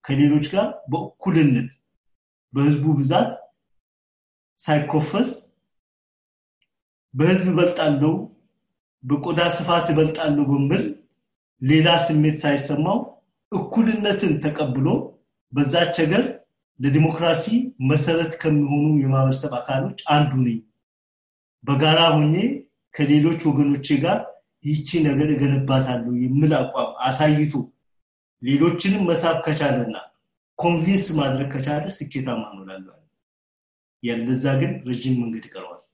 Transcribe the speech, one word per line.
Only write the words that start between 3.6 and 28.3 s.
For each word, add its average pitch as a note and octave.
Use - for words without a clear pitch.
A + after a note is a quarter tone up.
ሳይኮፈስ D3+
በህዝብ F3+
እበልጣለሁ፣ D#3+
በቆዳ D3
ስፋት E3+
እበልጣለሁ D#3
በሚል C#3
ሌላ D#3
ስሜት D3+
ሳይሰማው D3+
እኩልነትን G3+
ተቀብሎ D3
በዛች C#3+
ሀገር E3+
ለዲሞክራሲ D#3
መሰረት D#3+
ከሚሆኑ D3
የማህበረሰብ C3+
አካሎች -
አንዱ D3
ነኝ፣ A#2+
በጋራ D#3
ሆኜ D3+
ከሌሎች D3+
ወገኖቼ C#3+
ጋር F3
ይቺ D3+
ነገር D3
እገነባታለሁ C3
የሚል C#3
አቋም B2+
አሳይቶ D3